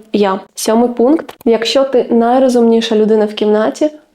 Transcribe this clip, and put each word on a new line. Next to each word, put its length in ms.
я. 260
Сьомий 340
пункт. 460
Якщо 380
ти 260
найрозумніша 840
людина 300
в 80
кімнаті 560